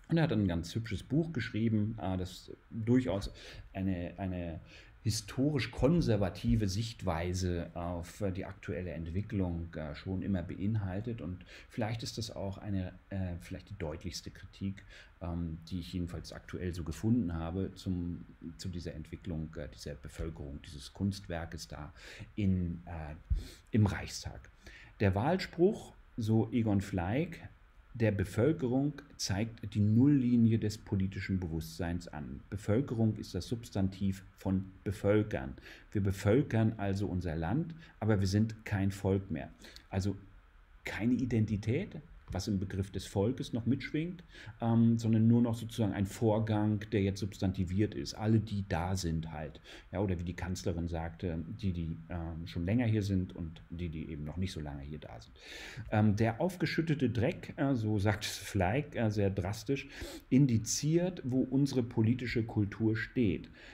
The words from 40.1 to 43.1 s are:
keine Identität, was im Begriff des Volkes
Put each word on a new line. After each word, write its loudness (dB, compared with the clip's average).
keine 0
Identität, 0
was -2
im 2
Begriff -2
des -6
Volkes 0